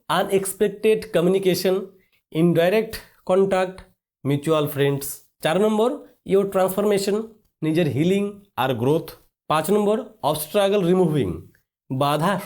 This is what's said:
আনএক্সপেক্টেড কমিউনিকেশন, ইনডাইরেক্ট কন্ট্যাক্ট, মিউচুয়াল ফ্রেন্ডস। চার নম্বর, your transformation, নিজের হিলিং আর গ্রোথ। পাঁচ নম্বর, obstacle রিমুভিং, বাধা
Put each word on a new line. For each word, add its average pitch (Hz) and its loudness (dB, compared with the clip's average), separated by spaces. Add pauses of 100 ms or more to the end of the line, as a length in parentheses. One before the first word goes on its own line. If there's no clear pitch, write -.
আনএক্সপেক্টেড 202 -2
কমিউনিকেশন, 185 0 (440)
ইনডাইরেক্ট 175 2 (300)
কন্ট্যাক্ট, 185 0 (420)
মিউচুয়াল 143 0
ফ্রেন্ডস। 139 -2 (220)
চার 165 0
নম্বর, 220 2 (360)
your 190 2
transformation, 196 0 (400)
নিজের 156 0
হিলিং 185 0 (140)
আর 131 0
গ্রোথ। 143 0 (360)
পাঁচ 156 -2
নম্বর, 208 2
obstacle 196 -2
রিমুভিং, 151 0 (440)
বাধা 147 0